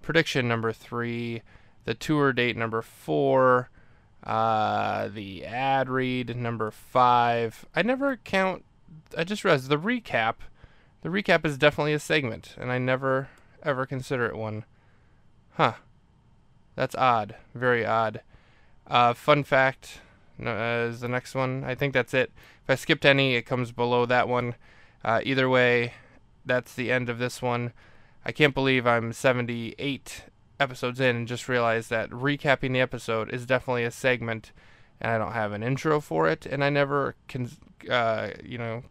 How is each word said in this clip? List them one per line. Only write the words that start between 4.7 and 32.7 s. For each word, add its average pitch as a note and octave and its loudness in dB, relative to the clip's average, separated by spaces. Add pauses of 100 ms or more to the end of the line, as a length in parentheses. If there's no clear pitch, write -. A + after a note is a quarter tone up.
the G2+ -12
ad C3 -2
read B2+ -4
number A#2 -4
five. A#2+ 2 (100)
I E3 2
never C4 0
count, F#3+ -2 (540)
I E3 -2
just G3+ -6
realized C#3+ 4
the D3 4
recap. D3+ 0 (680)
The D#3+ -6
recap F3+ 2
is D3 -2
definitely D3+ 4
a D3+ 0
segment, C#3 -4
and B2 -6
I B2+ -2
never, C3 0 (340)
ever C3 -2
consider B2+ -4
it A2 -4
one. A2 -8 (960)
Huh. B2+ 2 (1000)
That's B2+ -4
odd. A2+ 2 (200)
Very A#2+ 2
odd. A2 0 (640)
Uh, A#2+ 4
fun D3 2
fact, - 0 (380)
no, A#2+ -6
uh, A#2 -2
is A#2 -10
the B2 -8
next B2 -6
one. C3 -4
I C3 -6
think C#3 -4
that's B2+ 0
it. B2+ 0 (320)
If - -2
I C3+ 6
skipped - 0
any, C#3 6
it A#2+ 0
comes B2 -4
below B2 2
that A#2+ 4
one. B2 -2 (500)
Uh, A2+ 2
either C3 2
way, B2 4 (540)
that's B2 -2
the A#2+ -4
end B2 0
of A#2 -6
this B2 -4
one. A#2+ -2 (500)
I B2 -6
can't D3 4
believe C3 2
I'm A#2 2
seventy-eight A#2+ -4 (360)
episodes B2+ -2
in B2+ 4
and A#2 -4
just A#2+ -8
realized A#2 0
that A2 -2
recapping C3+ 0